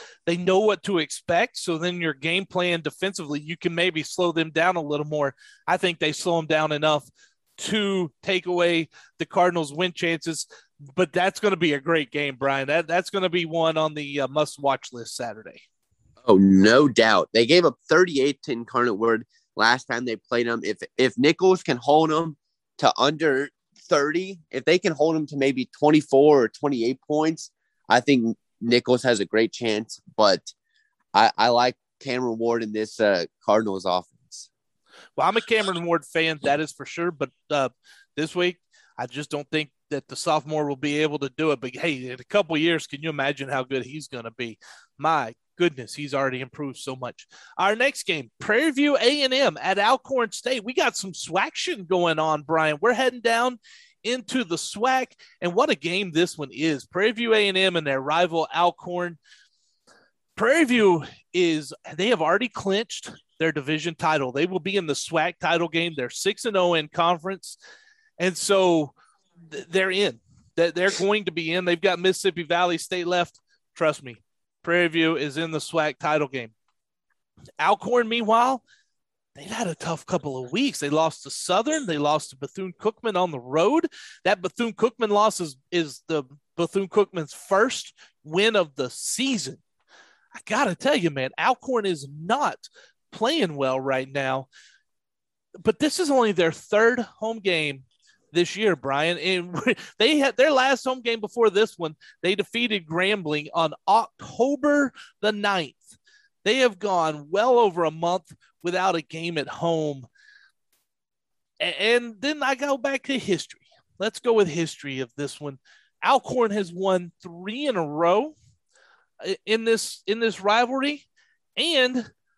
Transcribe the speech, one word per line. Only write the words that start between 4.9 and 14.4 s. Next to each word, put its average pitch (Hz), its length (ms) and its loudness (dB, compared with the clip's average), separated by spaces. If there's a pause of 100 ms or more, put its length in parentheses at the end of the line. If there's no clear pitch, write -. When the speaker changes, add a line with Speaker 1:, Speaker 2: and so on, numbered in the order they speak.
Speaker 1:
more. 147 300 -2 (320)
I 175 100 2
think 175 220 -2
they 156 140 0
slow 170 240 0
them 160 100 -2
down 156 260 0
enough 151 340 0 (500)
to 196 540 -2 (120)
take 185 240 -2
away 175 420 0 (300)
the 160 80 -6
Cardinals' 170 480 0
win 175 180 -2
chances, 165 540 -4 (500)
but 180 160 0
that's 185 260 0
gonna 196 180 0
be 160 180 2
a 139 60 -2
great 151 300 0
game, 143 260 -4
Brian. 135 320 -2
That, 160 180 0
that's 175 240 -2
gonna 190 180 0
be 170 160 -2
one 160 320 0
on 156 160 0
the, 143 280 -6
uh, 131 80 -2
must-watch 143 640 -2